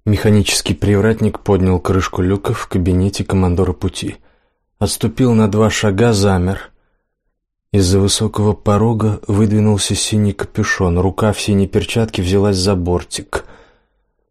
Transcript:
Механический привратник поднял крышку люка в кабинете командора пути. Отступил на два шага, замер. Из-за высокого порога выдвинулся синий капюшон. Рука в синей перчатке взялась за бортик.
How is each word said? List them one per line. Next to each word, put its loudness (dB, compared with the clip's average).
Механический 0
привратник 0
поднял 2
крышку -2
люка -2
в -8
кабинете 0
командора 0
пути. -8
Отступил 0
на 4
два 2
шага, 0
замер. 0
Из-за 2
высокого 0
порога 0
выдвинулся 2
синий 0
капюшон. -2
Рука 0
в -4
синей 0
перчатке -2
взялась 2
за 0
бортик. -4